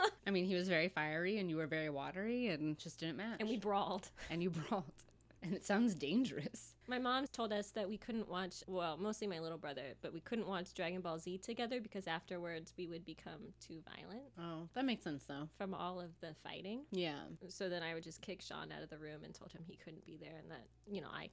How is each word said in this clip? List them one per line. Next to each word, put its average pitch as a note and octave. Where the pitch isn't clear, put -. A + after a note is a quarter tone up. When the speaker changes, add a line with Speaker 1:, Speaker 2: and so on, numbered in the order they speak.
Speaker 1:
<laughs> -
Speaker 2:
I G3
mean, F#3
he F#3+
was F3+
very E3+
fiery, E3
and F#3
you D#3
were D#3+
very D#3
watery, F#3+
and D3+
just -
didn't D#3+
match. G#3
Speaker 1:
And G#3+
we A#3+
brawled. G3
Speaker 2:
And E3
you F3+
<laughs> D#3+
brawled. F#3+
And F3
it G3
sounds G#3+
dangerous. E3
Speaker 1:
My B3
mom B3+
told A3+
us G#3
that G#3
we G#3
couldn't A3+
watch, F3+
well, F3
mostly G#3
my E3+
little D#3+
brother, C#3
but D3+
we E3
couldn't G#3+
watch F#3
Dragon F3+
Ball E3
Z F3+
together A#3
because G#3
afterwards E3+
we F3+
would E3+
become D#3+
too D#3+
violent. G#3
Speaker 2:
Oh, E3+
that C4+
makes B3
sense, D3
though. C#3+
Speaker 1:
From G3
all F3+
of F3
the D#3+
fighting. F#3+
Speaker 2:
Yeah. E3+
Speaker 1:
So F#3+
then F3
I E3
would E3
just E3
kick F3+
Sean D3+
out D3+
of D#3
the D#3
room D3+
and D3+
told -
him E3+
he F#3
couldn't -
be D#3+
there D#3
and D#3
that, C3
you G3+
know, -
I D3+